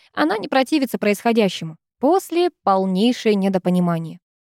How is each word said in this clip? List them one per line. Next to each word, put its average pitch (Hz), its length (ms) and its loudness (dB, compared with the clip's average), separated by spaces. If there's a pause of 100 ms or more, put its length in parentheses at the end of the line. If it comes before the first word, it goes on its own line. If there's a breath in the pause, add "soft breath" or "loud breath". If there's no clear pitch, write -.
(120)
Она 359 280 0
не 349 80 -10
противится 262 500 0
происходящему. 208 800 0 (220)
После 339 500 0 (140)
полнейшее 196 720 2
недопонимание. 180 840 -2 (340)